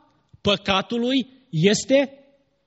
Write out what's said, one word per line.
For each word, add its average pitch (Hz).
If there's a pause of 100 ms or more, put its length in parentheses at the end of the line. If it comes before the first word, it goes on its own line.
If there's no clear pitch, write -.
(400)
păcatului 233 (220)
este 208 (420)